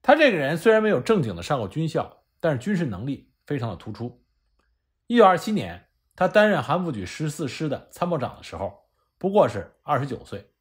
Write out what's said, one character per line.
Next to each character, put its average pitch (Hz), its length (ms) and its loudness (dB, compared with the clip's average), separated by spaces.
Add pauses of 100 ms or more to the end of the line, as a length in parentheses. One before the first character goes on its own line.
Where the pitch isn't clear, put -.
他 277 140 6
这 302 160 4
个 185 60 -2
人 147 200 -2
虽 220 160 4
然 220 80 4
没 214 80 0
有 180 100 2
正 196 220 2
经 113 140 -4
的 85 80 -12
上 139 160 -2
过 104 80 -4
军 156 200 -6
校， 139 360 -6 (160)
但 165 120 0
是 131 80 -2
军 202 160 -2
事 170 100 -2
能 104 200 -8
力 - 260 -10 (140)
非 147 140 -6
常 120 100 -6
的 95 60 -8
突 - 160 -14
出。 117 340 -12 (840)
一 240 100 0
九 220 80 10
二 185 120 6
七 214 140 -6
年， 95 360 -6 (280)
他 185 120 0
担 214 220 4
任 165 140 0
韩 170 200 -2
复 170 80 -6
榘 101 140 -8
十 156 240 -6
四 147 180 -8
师 151 220 -6
的 - 220 -8
参 - 160 -4
谋 175 100 -2
长 127 200 -6
的 - 60 -20
时 - 120 -14
候， 92 340 -10 (280)
不 190 120 -4
过 196 180 4
是 101 360 -8
二 139 160 -2
十 139 80 -4
九 117 160 -10
岁。 - 380 -16